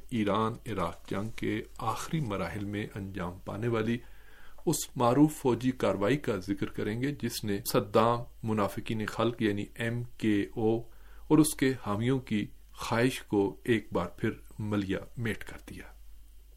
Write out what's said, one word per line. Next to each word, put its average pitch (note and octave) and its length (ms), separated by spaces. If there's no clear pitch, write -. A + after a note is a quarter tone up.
ایران A2 420
عراق F#2 440
جنگ G#2+ 260
کے G#2+ 240
آخری A2+ 420
مراحل G2+ 440
میں G2+ 300
انجام F#2+ 500
پانے G#2 240
والی A2+ 280
اس D#3+ 100
معروف C3+ 400
فوجی B2 340
کاروائی G2+ 460
کا G#2 200
ذکر G2 300
کریں A2 360
گے C#3+ 80
جس A#2 220
نے G2+ 140
صدام، A#2 500
منافقین A2 640
خلق A#2 360
یعنی G2+ 220
ایم A#2+ 280
کے G#2+ 160
او A2+ 220
اور - 600
اس D3+ 160
کے C3 180
حامیوں A#2 340
کی G#2 240
خواہش B2 480
کو G2+ 200
ایک A2+ 280
بار F2 140
پھر - 240
ملیا G2+ 400
میٹ A2+ 280
کر - 140
دیا۔ F2 200